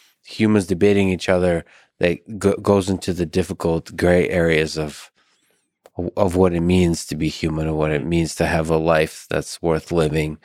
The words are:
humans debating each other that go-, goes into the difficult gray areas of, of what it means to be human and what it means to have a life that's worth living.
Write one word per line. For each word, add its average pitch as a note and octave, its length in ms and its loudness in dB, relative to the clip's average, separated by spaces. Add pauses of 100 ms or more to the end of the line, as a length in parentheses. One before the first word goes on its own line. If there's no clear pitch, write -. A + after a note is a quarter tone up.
(260)
humans G#2+ 400 2
debating G2 440 2
each F2+ 200 -2
other F2+ 360 2 (340)
that F2+ 400 -2
go-, G2 160 2
goes G2 340 2
into F#2 240 -2
the E2+ 140 -4
difficult E2 680 -4
gray F2 320 2
areas D#2+ 480 0
of, D#2 360 -10 (1040)
of F#2 180 0
what F#2 180 4
it E2+ 80 0
means F2 440 2
to D#2 100 -8
be D#2 140 -2
human D#2 380 -4
and D#2 100 -2
what D#2 140 0
it C#2+ 120 -2
means E2 320 -2
to E2 120 -2
have D#2+ 220 -2
a D#2+ 80 2
life D#2+ 520 0
that's - 320 -6
worth D#2+ 300 -2
living. D#2 540 0